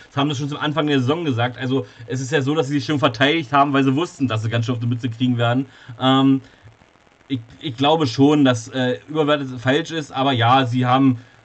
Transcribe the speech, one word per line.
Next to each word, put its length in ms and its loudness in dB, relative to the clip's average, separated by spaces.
das 100 -8
haben 160 0
sie 60 -6
schon 100 -4
zum 80 -8
Anfang 300 -2
der 120 2
Saison 240 0
gesagt. 340 -2
Also 280 -4
es 120 -6
ist 120 -8
ja 100 0
so, 140 0
dass 120 0
sie 120 -4
sich 60 -6
schon 140 -2
verteidigt 540 0
haben, 200 4
weil 100 2
sie 120 2
wussten, 320 -4
dass 140 -2
sie 80 -4
ganz 160 0
schön 80 -2
auf 80 -6
die 60 -2
Mütze 220 -4
kriegen 280 -2
werden. 300 0
Ähm, 400 4
ich, 80 -4
ich 160 -10
glaube 300 2
schon, 360 4
dass, 240 2
äh, 400 -4
überbewertet 400 0
falsch 320 -2
ist, 200 -8
aber 220 0
ja, 320 2
sie 200 -2
haben, 380 2